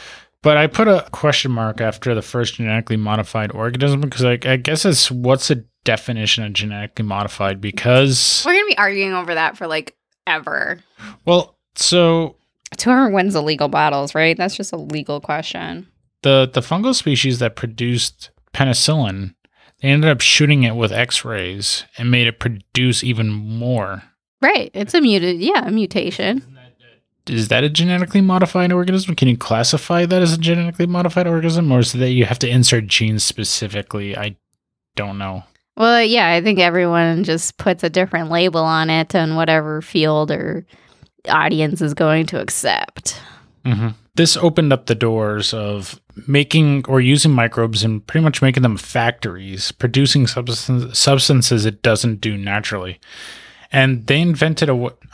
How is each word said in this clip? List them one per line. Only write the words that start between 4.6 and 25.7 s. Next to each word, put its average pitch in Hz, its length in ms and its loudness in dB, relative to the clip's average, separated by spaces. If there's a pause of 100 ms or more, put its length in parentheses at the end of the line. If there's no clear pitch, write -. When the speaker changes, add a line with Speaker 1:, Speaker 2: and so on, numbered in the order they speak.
Speaker 1:
it's, 180 260 2
what's 127 380 0
the 123 160 0 (200)
definition 110 600 -2
of 104 80 -8
genetically 104 520 -6
modified? 98 560 -4
Because 123 840 2
Speaker 2:
We're 339 60 2
gonna 403 160 2
be - 100 0
arguing 196 360 0
over 175 200 -4
that 160 240 -2
for, 180 80 -8
like, 156 300 -6 (300)
ever. 156 520 -4 (460)
Speaker 1:
Well, 175 340 2 (160)
so 165 640 2 (360)
Speaker 2:
It's - 120 -8
whoever 247 260 4
wins 196 240 2
the 156 80 0
legal 147 260 0
battles, 143 460 0
right? 160 220 2
That's 185 200 -4
just - 160 -10
a - 40 -10
legal 147 440 -8
question. 160 680 -8 (340)
Speaker 1:
The, 135 300 4
the 127 80 0
fungal 208 340 0
species 135 440 0
that 117 180 -2
produced 120 760 -4 (220)
penicillin, 120 840 0 (460)
they 135 80 -2
ended 151 220 4
up 131 100 0
shooting 147 440 4
it 113 100 0
with 113 180 0
X-rays 101 920 -4 (120)
and 123 140 -2
made 123 160 2
it 113 140 -4
produce 120 640 -2
even 113 240 -2
more. 107 760 -6 (380)
Speaker 2:
Right. 277 340 0
It's 202 200 -6
a 349 60 4
muta-, 190 340 2
yeah, 240 320 0
a - 40 -6